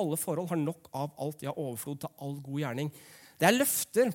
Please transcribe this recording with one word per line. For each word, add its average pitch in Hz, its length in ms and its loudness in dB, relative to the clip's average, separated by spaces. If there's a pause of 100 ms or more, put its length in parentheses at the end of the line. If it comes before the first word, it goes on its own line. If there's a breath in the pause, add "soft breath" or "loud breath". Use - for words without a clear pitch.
alle 160 160 0
forhold 175 320 -2
har 170 80 2
nok 151 320 -2
av 143 220 -4 (100)
alt 151 220 -6
i 135 80 -4
overflod 139 500 -6
til - 200 -10
all 143 200 -6
god 139 220 -4
gjerning. 135 260 -2 (480 loud breath)
Det 160 80 6
er 208 80 8
løfter. 247 600 2